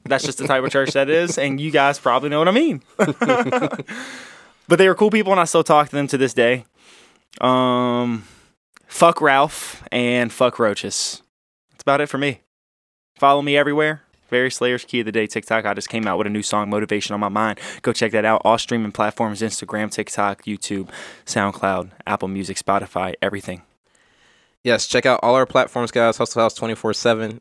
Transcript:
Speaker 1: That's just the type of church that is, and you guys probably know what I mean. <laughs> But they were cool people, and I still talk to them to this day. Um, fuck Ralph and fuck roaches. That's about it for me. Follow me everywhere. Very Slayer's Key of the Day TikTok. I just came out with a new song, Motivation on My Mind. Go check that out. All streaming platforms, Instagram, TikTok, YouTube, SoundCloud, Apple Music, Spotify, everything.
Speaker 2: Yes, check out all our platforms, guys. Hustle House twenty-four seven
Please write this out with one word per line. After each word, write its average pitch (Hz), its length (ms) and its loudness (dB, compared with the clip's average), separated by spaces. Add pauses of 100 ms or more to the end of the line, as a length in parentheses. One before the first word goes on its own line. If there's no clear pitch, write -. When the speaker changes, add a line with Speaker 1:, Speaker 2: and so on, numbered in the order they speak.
Speaker 1:
That's 135 220 0
just 139 120 -6
the 135 100 -4
type 135 160 2
of 131 80 -4
church 135 200 2
that 135 180 0
is, 170 280 0
and 139 220 -2
you 151 120 -6
guys 143 260 4
probably 131 320 0
know 147 100 0
what 160 80 2
I 185 40 4
mean. 240 320 0 (160)
<laughs> 240 880 -2 (840)
But 170 120 4
they 190 80 6
were 185 80 4
cool 214 160 2
people, 208 200 2
and 196 80 4
I 170 40 4
still 165 200 2
talk 147 260 4
to - 60 -8
them 143 120 -2
to 139 100 -2
this 127 160 0
day. 120 320 2 (760)
Um, 123 840 0 (640)
fuck - 340 2
Ralph 143 680 0
and 123 420 0
fuck 123 240 0
roaches. - 640 -2 (480)
That's - 140 -20
about 139 180 2
it 147 60 -2
for - 100 -6
me. 139 240 -4 (800)
Follow 143 240 4
me 143 120 0
everywhere. 147 460 0 (300)
Very 127 180 2
Slayer's 123 340 -2
Key 123 180 -4
of 110 40 -4
the 110 60 -6
Day 107 160 0
TikTok. 110 380 -4
I 101 100 -2
just 98 120 -8
came 110 200 -4
out 95 100 0
with 104 80 0
a 101 60 -4
new 104 100 -2
song, 104 300 -2
Motivation 104 420 -4
on 104 60 -4
My 104 100 -2
Mind. 107 300 -2 (240)
Go 120 100 0
check 110 200 -2
that 107 120 2
out. 110 180 2
All 113 140 4
streaming 113 340 -4
platforms, 107 520 -4
Instagram, 107 480 -6
TikTok, 101 540 -4
YouTube, 98 440 -6 (380)
SoundCloud, 95 640 -2 (160)
Apple 104 200 -4
Music, 95 300 -6
Spotify, 92 640 -4
everything. 95 400 -6 (1000)
Speaker 2:
Yes, 117 240 2
check 123 180 0
out 127 160 4
all 120 140 4
our 131 100 4
platforms, 123 460 0
guys. 117 260 2
Hustle 117 240 -2
House 113 140 2
twenty-four 110 380 -4
seven 110 480 -2